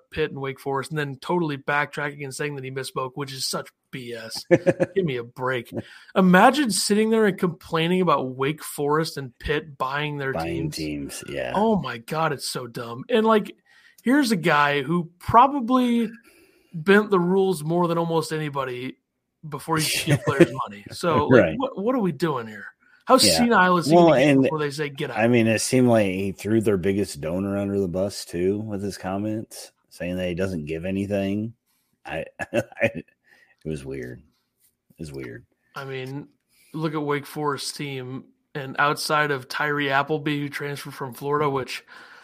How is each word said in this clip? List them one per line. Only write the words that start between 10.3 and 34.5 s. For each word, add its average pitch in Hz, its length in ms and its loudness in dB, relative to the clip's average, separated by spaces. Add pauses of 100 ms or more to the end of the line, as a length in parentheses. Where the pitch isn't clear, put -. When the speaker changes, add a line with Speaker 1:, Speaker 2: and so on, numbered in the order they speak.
Speaker 2:
Buying 85 380 -4
Speaker 1:
teams. 76 480 -8
Speaker 2:
teams, - 100 -14
yeah. - 240 -6
Speaker 1:
Oh 208 260 2
my 120 200 -8
God, 156 340 -4
it's - 160 -8
so 127 160 -8
dumb. 117 420 -12
And, 220 160 2
like, 220 320 2 (480)
here's 262 280 2
a 214 60 2
guy 147 460 2
who 165 360 -2
probably 247 880 4 (640)
bent 196 380 4
the 190 80 4
rules 185 420 2
more 170 260 0
than 170 100 0
almost 165 340 0
anybody 131 640 -6 (500)
before 151 300 -4
you 156 80 0 (200)
give 151 160 2
Speaker 2:
<laughs> - 40 -14
Speaker 1:
players 151 260 6 (140)
money. - 260 -14
So, 147 360 0
like, 120 160 8
Speaker 2:
Right. 82 140 0
Speaker 1:
what, - 200 -4
what 214 160 -2
are 262 60 0
we 185 140 0
doing 135 340 -2
here? 107 180 -16 (380)
How 247 120 6
Speaker 2:
Yeah. 214 220 6
Speaker 1:
senile 190 400 6
is 147 100 0
he 156 80 6
Speaker 2:
Well, 175 120 10
Speaker 1:
gonna 143 120 8
get 147 100 6
Speaker 2:
and, 135 140 8
Speaker 1:
before 156 160 0
they 147 100 0
say, 143 200 -4
"Get 139 220 -6
out"? 117 60 -6
Speaker 2:
I 110 100 4
mean, 117 200 6
it 107 120 2
seemed 127 280 4
like 113 200 4
he 95 260 -2
threw 110 280 0
their 101 160 2
biggest 98 440 -2
donor 95 360 -4
under 101 220 -2
the 98 80 0
bus, 92 380 -4
too, 92 340 -2
with 107 240 -8
his 98 140 -6
comments, 104 760 -6 (180)
saying 90 280 -8
that 90 100 -4
he 90 80 -4
doesn't 90 300 -4
give 80 200 -8
anything. 98 680 -4 (520)
I, 80 280 -8
<laughs> - 200 -12
I, 110 100 0 (180)
it 90 240 -2 (580)
was 76 220 -8
weird. 62 340 -12 (680)